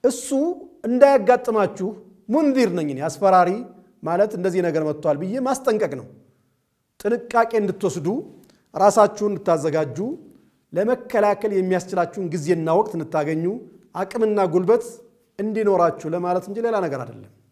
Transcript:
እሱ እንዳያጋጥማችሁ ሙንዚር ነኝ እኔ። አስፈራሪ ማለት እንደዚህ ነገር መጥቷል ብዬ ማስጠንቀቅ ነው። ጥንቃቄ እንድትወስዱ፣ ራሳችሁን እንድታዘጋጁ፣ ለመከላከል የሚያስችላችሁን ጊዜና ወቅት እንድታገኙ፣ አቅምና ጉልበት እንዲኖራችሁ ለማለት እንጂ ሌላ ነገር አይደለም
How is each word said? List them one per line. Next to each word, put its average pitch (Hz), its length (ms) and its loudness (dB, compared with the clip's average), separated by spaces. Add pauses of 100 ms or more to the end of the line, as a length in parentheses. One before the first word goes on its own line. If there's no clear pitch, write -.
እሱ 240 240 0 (560)
እንዳያጋጥማችሁ 240 1040 2 (420)
ሙንዚር 262 420 2
ነኝ 170 180 -4
እኔ። 131 120 -8
አስፈራሪ 180 500 4 (520)
ማለት 185 300 0
እንደዚህ 185 280 -2
ነገር 160 220 0
መጥቷል 151 340 -2
ብዬ 185 220 -6
ማስጠንቀቅ 240 540 0
ነው። 127 140 -12 (920)
ጥንቃቄ 233 560 0
እንድትወስዱ፣ 185 520 -2 (680)
ራሳችሁን 208 580 4
እንድታዘጋጁ፣ 156 680 0 (760)
ለመከላከል 208 760 0
የሚያስችላችሁን 185 800 -2
ጊዜና 160 440 -2
ወቅት 208 200 2
እንድታገኙ፣ 160 500 -2 (520)
አቅምና 208 500 -2
ጉልበት 185 400 2 (540)
እንዲኖራችሁ 202 720 0
ለማለት 180 360 -2
እንጂ 202 160 -10
ሌላ 233 200 0
ነገር 139 200 -4
አይደለም 113 320 -16 (180)